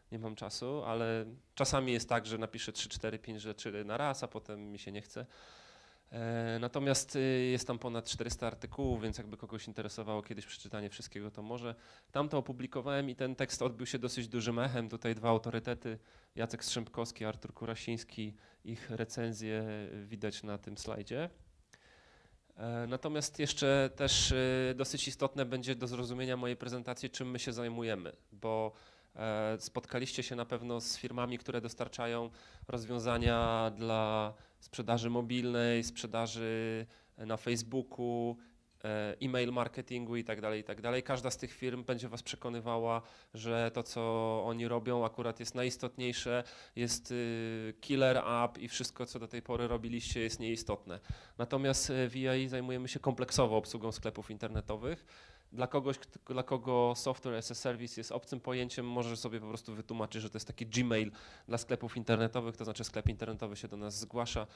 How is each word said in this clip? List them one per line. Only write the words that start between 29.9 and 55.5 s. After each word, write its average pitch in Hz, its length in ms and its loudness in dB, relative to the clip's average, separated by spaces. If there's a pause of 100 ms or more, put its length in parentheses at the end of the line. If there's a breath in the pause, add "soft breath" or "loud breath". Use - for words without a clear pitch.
się - 120 -6
na 120 100 -2
pewno 120 360 -2
z - 160 -2
firmami, 123 400 -2
które 120 240 -4
dostarczają 117 680 -2 (380 loud breath)
rozwiązania 117 1080 4
dla 110 580 2 (260 loud breath)
sprzedaży 117 500 0
mobilnej, 120 760 4
sprzedaży 113 1000 -2 (320 loud breath)
na 110 200 -2
Facebooku, 120 1000 0 (460 loud breath)
e, 107 380 0
e-mail 127 300 2
marketingu 120 640 -2
i 117 80 0
tak 110 180 -4
dalej, 107 200 0
i - 20 -6
tak 107 180 -6
dalej. 123 220 2
Każda 127 280 0
z - 60 -4
tych - 160 -8
firm 123 300 -4
będzie 120 260 -2
was 117 140 -8
przekonywała, 117 800 0 (320 loud breath)
że 117 400 2
to, 120 100 0
co 113 600 2
oni 117 220 0
robią, 117 380 2
akurat 113 340 -2
jest 117 160 -6
najistotniejsze, 123 880 0 (320 loud breath)
jest, 120 360 0
y, 113 680 -2
killer 131 360 8
app 117 400 4
i 120 100 -6
wszystko, - 380 -4
co 120 140 -6
do 113 80 -6
tej 120 140 -6
pory 120 260 0
robiliście, 117 520 0
jest 113 200 0
nieistotne. 110 600 -2 (380 loud breath)
Natomiast, 135 520 2
e, 131 200 4
w 117 60 -6
I 131 120 2
A 131 80 6
I 131 120 2
zajmujemy 127 400 -2
się 131 120 -4
kompleksowo 123 580 6
obsługą 110 340 0
sklepów 110 400 -6
internetowych. 110 760 -4 (460 loud breath)